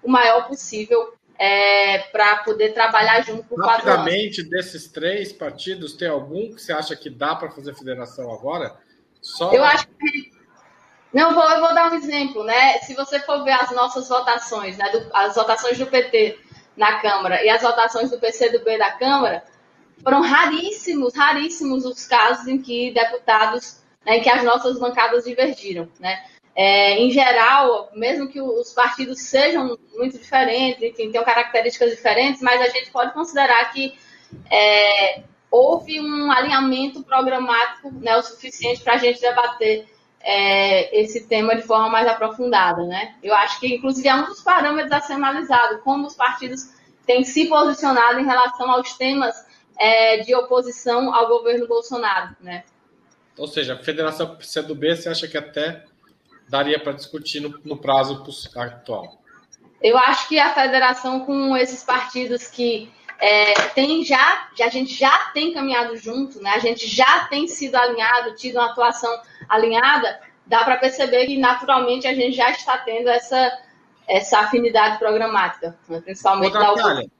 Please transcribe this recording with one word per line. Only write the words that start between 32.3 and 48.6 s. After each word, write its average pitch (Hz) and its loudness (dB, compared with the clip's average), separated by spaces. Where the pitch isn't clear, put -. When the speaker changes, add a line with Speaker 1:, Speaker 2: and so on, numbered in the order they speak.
Speaker 1:
mas 247 2
a 247 4
gente 254 -6
pode 254 -2
considerar 277 0
que, 269 -6
é, 208 2
houve 311 2
um 294 -2
alinhamento 269 0
programático, 254 -2
né, 226 -2
o 233 2
suficiente - -8
pra 247 2
gente 247 0
debater, 240 0
é, 196 2
esse 220 -4
tema 226 2
de 226 -6
forma 220 2
mais 226 2
aprofundada, 220 0
né? 190 -8
Eu 208 0
acho 208 0
que, 254 -4
inclusive, 262 -2
é 262 4
um 294 0
dos 403 -12
parâmetros 294 0
a 285 0
ser 285 -10
analisado, 269 0
como 285 -2
os - -16
partidos 247 -6
têm 254 2
se 320 0
posicionado 294 2
em 269 -2
relação 247 0